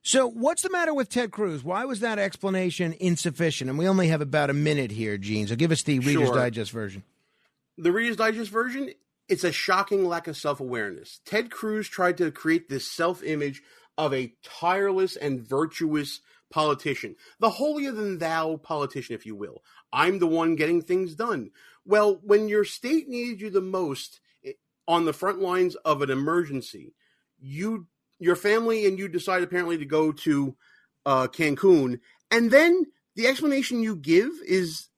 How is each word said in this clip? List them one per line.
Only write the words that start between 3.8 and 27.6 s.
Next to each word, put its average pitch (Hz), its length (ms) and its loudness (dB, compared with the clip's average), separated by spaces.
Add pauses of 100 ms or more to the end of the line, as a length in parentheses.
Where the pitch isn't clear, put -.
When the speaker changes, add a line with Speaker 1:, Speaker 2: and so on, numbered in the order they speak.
Speaker 1:
only 190 200 4
have 160 120 2
about 147 300 0
a 139 40 0
minute 147 360 0
here, 104 300 -4
Gene, 104 260 -2
so 110 100 -2
give 160 160 2
us 156 120 0
the 139 160 2
Reader's 143 300 2
Speaker 2:
Sure. 123 60 0
Speaker 1:
Digest 117 360 -2
version. 98 320 -10 (760)
Speaker 2:
The 175 140 2
Reader's 226 260 0
Digest 220 320 0
version, 247 420 -2 (360)
it's 190 160 0
a 170 80 2
shocking 196 540 0
lack 170 220 -4
of 151 80 -8
self-awareness. 123 880 -6
Ted 226 280 -2
Cruz 214 360 -4
tried 180 300 0
to 165 140 0
create 165 360 -2
this 135 240 -8
self-image 151 680 -4 (340)
of 151 160 0
a 131 220 -4 (100)
tireless 190 720 0
and 131 320 -4
virtuous 151 760 -2 (280)
politician, 147 680 -2 (240)
the 226 120 4
holier-than-thou 202 1120 -2
politician, 139 500 -6
if 107 100 -12
you 110 120 -12
will. 98 260 -12 (320)
"I'm 170 240 4
the 175 80 4
one 165 300 2
getting 160 260 2
things 180 320 -2
done." 180 380 -4 (340)
Well, 208 380 4
when 214 240 4
your 208 160 2
state 277 440 -2
needed 240 320 -6
you 208 120 -10
the 190 100 -6
most, 185 580 -6 (240)
eh, 135 100 -14 (340)
on 165 180 2
the 156 80 0
front 190 280 -2
lines 180 340 0
of 147 260 0
an 135 80 0
emergency, 139 880 -2 (440)
you, 170 480 -8 (300)